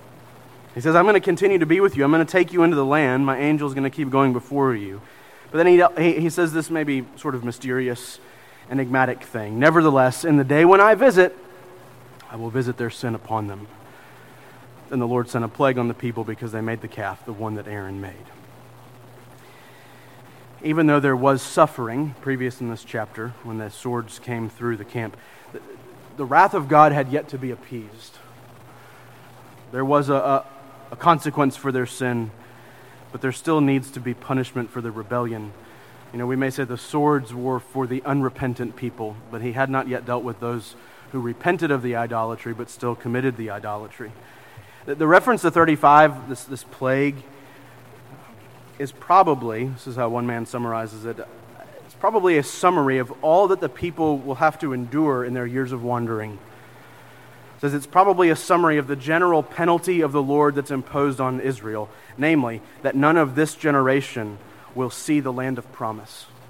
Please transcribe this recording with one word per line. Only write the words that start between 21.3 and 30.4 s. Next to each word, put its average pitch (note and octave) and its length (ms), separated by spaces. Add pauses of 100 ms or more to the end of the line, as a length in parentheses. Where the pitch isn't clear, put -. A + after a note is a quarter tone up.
suffering C3+ 800
previous B2+ 400
in A#2+ 80
this A2+ 160
chapter, A2+ 480 (120)
when A2+ 120
the G#2+ 140
swords A#2+ 480
came A#2 320
through A#2 260
the G#2 80
camp, A2+ 320 (360)
the, C#3+ 80 (580)
the C#3 80
wrath E3 260
of D#3 160
God D3+ 240
had C#3 180
yet D3 180
to C3+ 100
be B2+ 120
appeased. A2 680 (1500)
There C3 140
was C#3+ 240
a, C#3+ 40
a, C3+ 320 (460)